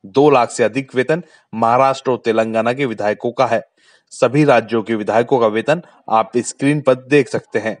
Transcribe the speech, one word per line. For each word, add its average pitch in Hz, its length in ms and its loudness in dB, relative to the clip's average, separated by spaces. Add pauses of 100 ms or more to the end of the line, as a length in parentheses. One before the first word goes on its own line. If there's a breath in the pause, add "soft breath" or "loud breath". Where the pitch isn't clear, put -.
दो 135 260 2
लाख 120 200 2
से 120 140 -2
अधिक 127 300 -6
वेतन 156 280 -2 (320 soft breath)
महाराष्ट्र 127 560 0
और 120 140 -2
तेलंगाना 113 480 0
के 139 140 -4
विधायकों 104 460 -4
का 127 140 0
है। 113 160 -2 (500 soft breath)
सभी 135 320 2
राज्यों 113 380 2
के 113 120 -4
विधायकों 110 460 0
का 113 60 2
वेतन 113 340 -2 (280 soft breath)
आप 110 280 0
स्क्रीन 139 440 -2
पर 131 140 2
देख 127 340 0
सकते - 300 -6
हैं। 104 220 -6